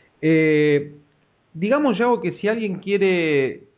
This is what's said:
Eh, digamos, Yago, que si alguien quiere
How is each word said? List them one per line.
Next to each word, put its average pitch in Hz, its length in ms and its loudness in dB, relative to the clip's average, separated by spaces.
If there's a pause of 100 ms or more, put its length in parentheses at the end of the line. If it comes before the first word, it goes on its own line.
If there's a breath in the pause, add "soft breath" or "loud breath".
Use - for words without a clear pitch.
(220 loud breath)
Eh, 151 760 2 (580)
digamos, 220 440 0
Yago, 240 220 0
que 175 200 -6
si 202 100 -2
alguien 220 300 -4
quiere 170 1000 -2